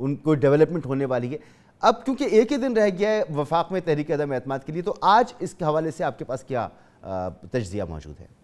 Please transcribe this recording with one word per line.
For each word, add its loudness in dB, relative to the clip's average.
उनको 0
डेवलपमेंट 4
होने -2
वाली -2
है। -8
अब 6
क्योंकि -4
एक 6
ही 0
दिन -2
रह 4
गया 0
है 0
वफाक -2
में -2
तहरीक 0
अदम -2
एतमाद -6
के -10
लिए, -6
तो -4
आज 4
इस -6
हवाले 0
से -6
आपके -6
पास -8
क्या, -2
अ, -6
तजजिया -4
मौजूद -12
है? -20